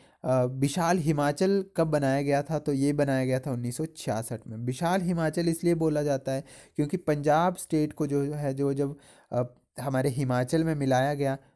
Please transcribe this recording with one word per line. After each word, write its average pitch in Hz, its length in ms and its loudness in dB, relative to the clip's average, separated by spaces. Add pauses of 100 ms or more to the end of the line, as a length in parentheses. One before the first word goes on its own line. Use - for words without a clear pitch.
(240)
अ, 127 200 2
विशाल 139 540 0
हिमाचल 160 680 2 (120)
कब 160 100 2
बनाया 143 340 2
गया 143 220 2
था, 151 160 -4
तो 147 140 -2
ये 139 200 2
बनाया 139 320 0
गया 127 140 0
था 135 120 -6
उन्नीस 120 260 -4
सौ 156 80 -4
छियासठ 113 600 -6
में। 110 100 -12
विशाल 165 440 -2
हिमाचल 170 480 0
इसलिए 170 260 2
बोला 156 280 0
जाता 135 280 0
है 135 120 -4 (320)
क्योंकि 147 220 -2
पंजाब 156 580 2
स्टेट 151 380 0
को 151 140 -2
जो 143 260 -2
है, 147 200 -4
जो 139 200 0
जब, 143 240 -2 (340)
अ, 123 120 0 (380)
हमारे 135 280 0
हिमाचल 127 540 0
में 160 120 0
मिलाया 135 380 2
गया 139 240 -2 (180)